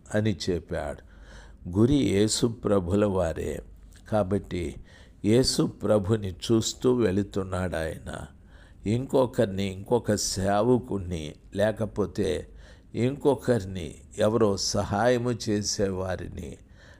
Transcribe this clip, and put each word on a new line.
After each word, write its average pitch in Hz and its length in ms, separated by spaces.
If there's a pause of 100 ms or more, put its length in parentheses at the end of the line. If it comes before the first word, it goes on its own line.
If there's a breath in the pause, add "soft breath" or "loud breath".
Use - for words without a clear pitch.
(160)
అని 107 220 (120)
చెప్పాడు. 78 580 (640 loud breath)
గురి 113 260
యేసు 110 520
ప్రభుల 104 580
వారే. 82 580 (480)
కాబట్టి 92 640 (500 loud breath)
యేసు 123 380
ప్రభుని 104 680
చూస్తూ 113 640
వెళుతున్నాడు 95 840
ఆయన. 80 440 (640 soft breath)
ఇంకొకరిని, 113 880
ఇంకొక 104 420
సేవకుణ్ణి, 98 1200 (200)
లేకపోతే 98 920 (480 loud breath)
ఇంకొకరిని, 120 1000 (220)
ఎవరో 107 400
సహాయము 113 720 (180)
చేసేవారిని, 92 1080 (420 loud breath)